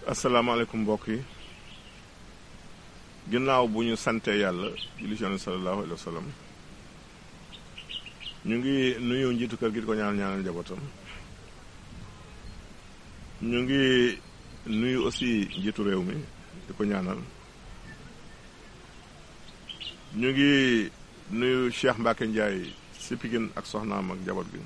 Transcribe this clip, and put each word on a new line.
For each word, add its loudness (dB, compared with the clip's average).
Asalaamaaleykum 4
mbokk 2
yi. 0
Ginnaaw 6
bu 2
ñu 4
sante 2
Yàlla, 2
julli -4
ci -2
Yonent 0
sallallahu -2
alayhi -6
wa -6
sallam, -8
ñu 2
ngi 4
nuyu 2
njiitu 0
kër 2
gi 0
di -6
ko 2
ñaanal, 2
ñaanal 0
njabootam. -4
Ñu 2
ngi 8
nuyu 2
aussi 2
njiitu 0
réew 4
mi, -2
di -10
ko 0
ñaanal. 0
Ñu 2
ngi 8
nuyu 4
Cheikh 4
Mbacke 4
Ndiaye 0
si -6
Pikine -2
ak -6
soxnaam -2
ak -6
njaboot -2
gi. -10